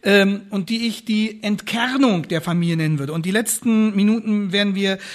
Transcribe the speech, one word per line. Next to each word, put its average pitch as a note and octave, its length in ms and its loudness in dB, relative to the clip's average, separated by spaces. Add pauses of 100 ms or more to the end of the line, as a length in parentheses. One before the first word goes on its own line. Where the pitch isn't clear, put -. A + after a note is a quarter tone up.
ähm, G3+ 460 2
und G3 220 -4
die A3+ 160 -2
ich A3 180 -6
die G#3+ 380 -2
Entkernung A#3 840 0
der E3 120 -2
Familie E3+ 380 0
nennen D#3 200 0
würde. C#3 140 -6
Und E3 140 -4
die F#3 40 -2
letzten A3 640 0
Minuten G#3 580 2
werden G3+ 220 0
wir F#3+ 240 0 (160)